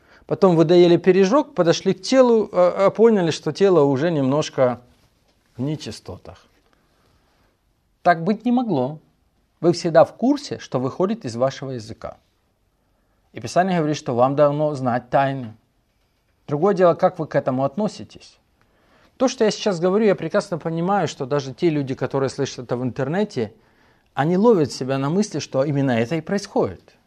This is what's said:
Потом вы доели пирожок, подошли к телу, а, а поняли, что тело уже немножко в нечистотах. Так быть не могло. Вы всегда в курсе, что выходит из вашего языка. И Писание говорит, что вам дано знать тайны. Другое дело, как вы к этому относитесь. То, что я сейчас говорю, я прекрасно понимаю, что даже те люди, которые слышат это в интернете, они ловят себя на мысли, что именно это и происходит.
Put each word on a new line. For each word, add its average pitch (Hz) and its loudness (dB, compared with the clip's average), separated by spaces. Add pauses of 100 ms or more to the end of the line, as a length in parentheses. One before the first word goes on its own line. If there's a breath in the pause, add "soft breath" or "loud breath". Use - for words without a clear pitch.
(260 soft breath)
Потом 170 2
вы 165 6
доели 175 6
пирожок, 190 2
подошли 175 0
к - -12
телу, 247 2
а, 180 2
а 190 2
поняли, 202 4
что - -6
тело 180 4
уже 143 0
немножко 135 -2 (720)
в 120 -8
нечистотах. 107 -10 (1600)
Так 165 0
быть 208 -4
не 240 -2
могло. 156 -2 (600)
Вы 170 2
всегда 165 2
в - -2
курсе, 262 -2
что - -6
выходит 185 -4
из 117 -10
вашего 131 -4
языка. 113 -14 (1120)
И - -16
Писание 180 0
говорит, 151 0
что 135 -6
вам 131 2
дано 147 2
знать 127 -4
тайны. 135 -2 (920)
Другое 160 0
дело, 170 4
как - 0
вы 151 -8
к - -6
этому 135 -2
относитесь. - -8 (800)
То, 254 2
что 240 -2
я 208 2
сейчас 196 -4
говорю, 190 2
я 190 4
прекрасно 160 -4
понимаю, 170 -2
что - -10
даже 135 -4
те 175 0
люди, 139 -2
которые 139 -2
слышат - -6
это 123 -6
в 123 -4
интернете, 135 -4 (640)
они 156 0
ловят 190 4
себя 131 -4
на 139 -2
мысли, 185 -2
что 135 -2
именно 139 0
это 120 0
и 160 -4
происходит. 180 -6 (120)